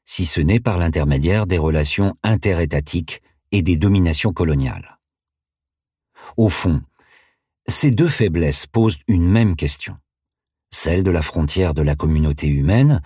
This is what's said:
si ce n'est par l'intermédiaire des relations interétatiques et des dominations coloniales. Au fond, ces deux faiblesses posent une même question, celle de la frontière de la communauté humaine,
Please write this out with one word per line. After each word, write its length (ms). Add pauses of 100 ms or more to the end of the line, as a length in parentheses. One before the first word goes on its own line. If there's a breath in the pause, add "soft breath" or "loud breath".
si 220
ce 160
n'est 180
par 180
l'intermédiaire 680
des 120
relations 640
interétatiques 1000 (280)
et 120
des 140
dominations 580
coloniales. 640 (1400 loud breath)
Au 140
fond, 320 (840 soft breath)
ces 240
deux 180
faiblesses 580
posent 320 (100)
une 180
même 300
question, 400 (760)
celle 320
de 80
la 120
frontière 500
de 100
la 140
communauté 500
humaine, 600